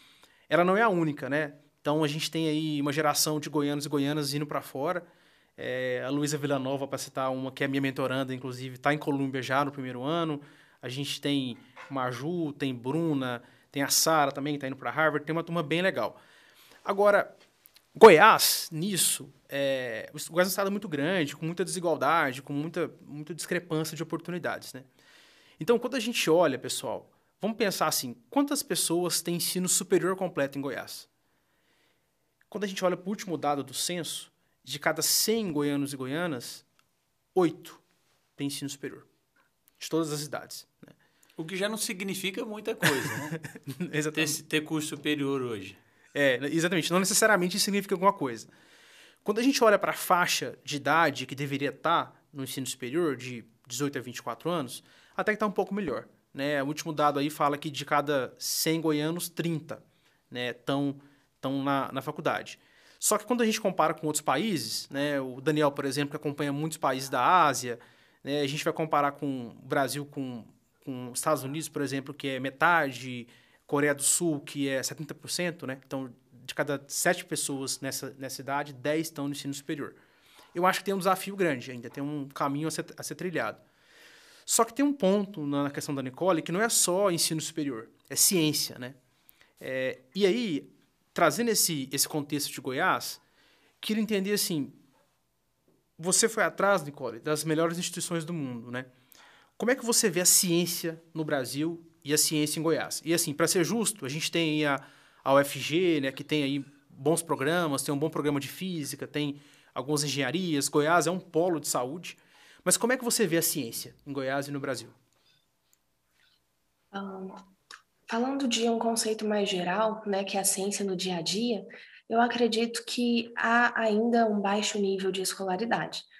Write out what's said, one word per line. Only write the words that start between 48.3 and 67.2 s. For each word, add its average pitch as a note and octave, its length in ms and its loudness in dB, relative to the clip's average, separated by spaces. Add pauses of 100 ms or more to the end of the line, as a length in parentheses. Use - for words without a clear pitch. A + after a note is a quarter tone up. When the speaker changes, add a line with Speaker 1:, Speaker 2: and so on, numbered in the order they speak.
Speaker 1:
Quando G#3 160 0
a B3 40 2
gente C4+ 200 4
olha G#3+ 160 8
pra - 140 -2
faixa E3+ 720 2
de C#3+ 120 -4
idade C3+ 500 4
que - 80 -10
deveria C#3 360 -2
tá D3+ 420 0 (200)
no C#3 100 -10
ensino C3 240 -6
superior, C3+ 500 -2
de B2 280 -12 (220)
dezoito C#3 320 -4
a - 20 -4
vinte A#2+ 160 -10
e - 60 -12
quatro A#2+ 280 -6
anos, D3 320 -4 (340)
até G3+ 160 2
que G#3 60 -4
tá A3 80 0
um G3 60 -2
pouco G3+ 200 -2
melhor, D3+ 360 -6 (240)
né? C#3+ 300 -2
O C3+ 40 -4
último D3+ 260 -6
dado D3 260 4
aí C#3+ 120 0
fala D3 260 0
que D3 140 -8
de B2+ 140 -8
cada C#3+ 540 0
cem - 420 0
goianos, D#3 480 0
trinta, - 540 -6 (480)
né, B2 220 -4
tão, C#3 440 -2 (440)
tão C3+ 220 -2
na, C#3 300 0
na C3 100 -4
faculdade. D3 560 -4 (400)
Só - 180 2
que - 80 -6
quando B3 180 0
a A3 40 4
gente A3 140 0
compara E3 340 2
com D#3+ 120 -6
outros D3+ 160 -2
países, C#3+ 680 -2
né, C#3+ 300 -2
o C3 200 -8
Daniel, D3+ 300 4
por C#3+ 140 -4
exemplo, C#3+ 260 -2
que D3+ 60 -6
acompanha C#3+ 360 -4
muitos D#3 260 -4
países C3+ 300 0
da D3 360 6